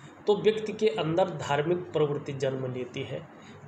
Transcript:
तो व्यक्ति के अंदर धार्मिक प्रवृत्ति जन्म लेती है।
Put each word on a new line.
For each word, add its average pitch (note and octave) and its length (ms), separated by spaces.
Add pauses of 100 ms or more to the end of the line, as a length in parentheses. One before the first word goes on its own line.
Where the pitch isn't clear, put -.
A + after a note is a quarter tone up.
(280)
तो G#3 100
व्यक्ति G#3+ 360
के G#3+ 220
अंदर E3+ 420
धार्मिक D3+ 560
प्रवृत्ति D3 400
जन्म C3 400
लेती B2+ 300
है। D3+ 180 (460)